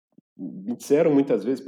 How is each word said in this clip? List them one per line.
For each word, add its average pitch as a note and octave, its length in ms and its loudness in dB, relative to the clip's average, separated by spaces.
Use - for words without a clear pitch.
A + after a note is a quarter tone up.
me F#2+ 380 -10
disseram D#3 360 2
muitas C3+ 320 2
vezes, B2 240 -4